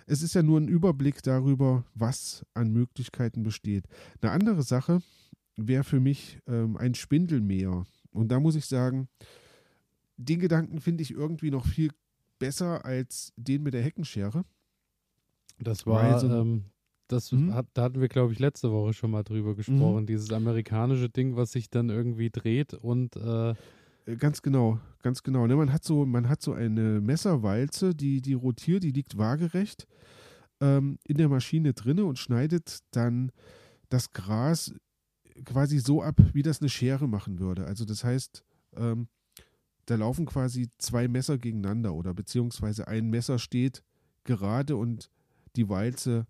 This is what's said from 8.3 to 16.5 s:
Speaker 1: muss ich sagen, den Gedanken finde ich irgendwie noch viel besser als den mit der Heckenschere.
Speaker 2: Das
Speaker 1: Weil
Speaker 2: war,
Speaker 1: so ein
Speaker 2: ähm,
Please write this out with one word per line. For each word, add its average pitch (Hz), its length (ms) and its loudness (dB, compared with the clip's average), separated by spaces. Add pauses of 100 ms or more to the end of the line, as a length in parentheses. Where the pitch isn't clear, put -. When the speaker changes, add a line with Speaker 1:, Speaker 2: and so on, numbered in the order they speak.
Speaker 1:
muss 156 140 4
ich 151 100 -4
sagen, 131 420 -2 (1080)
den 147 220 -2
Gedanken 165 420 0
finde 170 220 -2
ich 131 80 -6
irgendwie 156 400 -4
noch 135 140 -2
viel 156 260 0 (480)
besser 165 440 -4
als - 540 -6
den 135 260 -2
mit 139 100 -4
der 120 100 -2
Heckenschere. 135 600 -4 (1160)
Speaker 2:
Das 110 260 -4
Speaker 1:
Weil 113 260 6
Speaker 2:
war, 120 80 4
Speaker 1:
so 127 80 2
ein 120 140 4
Speaker 2:
ähm, 113 220 0 (440)